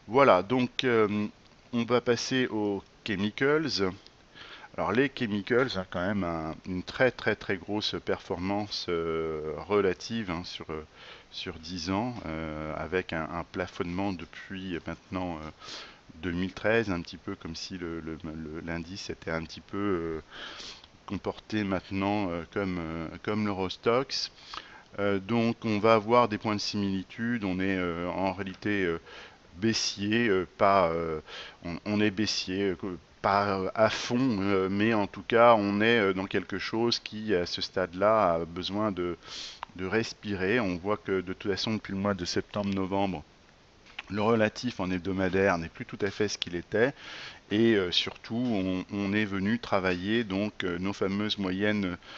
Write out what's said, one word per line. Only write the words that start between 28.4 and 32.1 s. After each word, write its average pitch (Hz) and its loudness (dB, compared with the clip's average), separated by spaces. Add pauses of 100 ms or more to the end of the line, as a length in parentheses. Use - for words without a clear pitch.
euh, 82 0 (560)
baissier, 110 2
euh, 92 2 (100)
pas, 98 6
euh, 82 -2 (460)
on, 85 -6
on 104 0
est 104 4
baissier, 98 -2